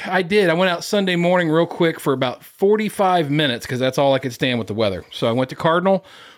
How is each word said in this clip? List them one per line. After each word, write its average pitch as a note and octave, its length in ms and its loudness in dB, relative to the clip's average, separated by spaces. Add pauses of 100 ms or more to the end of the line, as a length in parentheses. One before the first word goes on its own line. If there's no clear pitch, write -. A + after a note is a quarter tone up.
I F#3 160 0
did. F#3 300 2
I - 20 4
went F3+ 180 2
out F3 140 -4
Sunday F#3+ 320 0
morning F3 320 2
real D#3+ 160 2
quick E3 360 -2
for D3 120 0
about B2+ 320 -4
forty-five G3 840 0
minutes, C#3 340 0
'cause B2+ 140 -6
that's B2+ 180 -2
all C#3 160 4
I C3+ 60 2
could C3 160 -8
stand B2+ 240 -2
with G#2+ 100 -6
the G#2+ 60 -6
weather. G2+ 360 -2
So - 160 -4
I A#2 60 2
went B2+ 160 0
to - 80 -12
Cardinal, F3+ 480 0 (340)